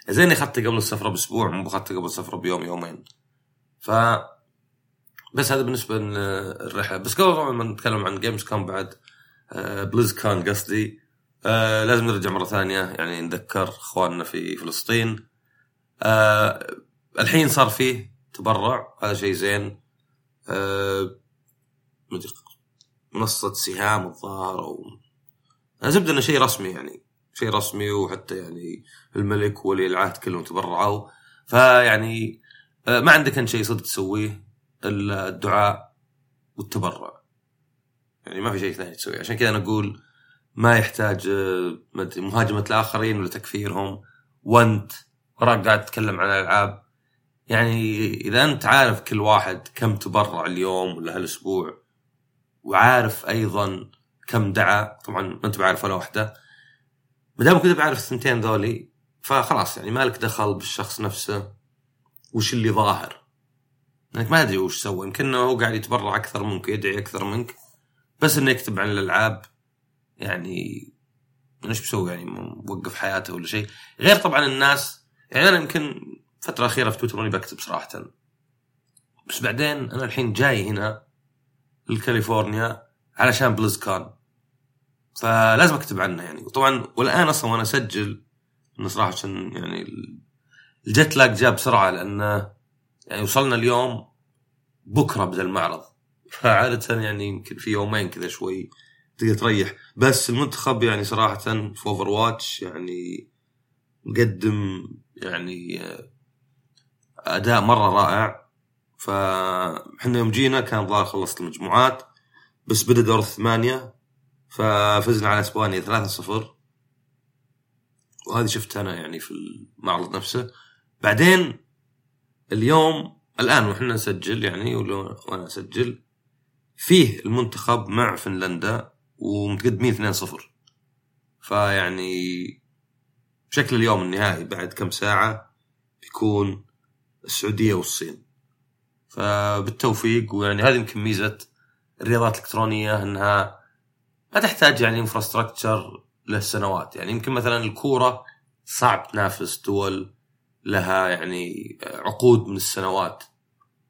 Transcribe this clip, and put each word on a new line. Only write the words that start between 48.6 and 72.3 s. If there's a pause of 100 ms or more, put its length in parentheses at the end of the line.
عارف
كل
واحد
كم
تبرع
اليوم
ولا
هالأسبوع، (800)
وعارف
أيضًا (360)
كم
دعا،
طبعًا
ما
أنت
بعارف
ولا
واحدة، (1040)
ما
دام
كنت
بعارف
الثنتين
ذولي، (320)
فخلاص،
يعني،
مالك
دخل
بالشخص
نفسه (800)
وش
اللي
ظاهر، (920)
لأنك
ما
أدري
وش
سوى.
يمكن
إنه
هو
قاعد
يتبرع
أكثر
منك،
يدعي
أكثر
منك، (640)
بس
إنه
يكتب
عن
الألعاب، (800)
يعني، (720)
إيش
بيسوي؟
يعني، (400)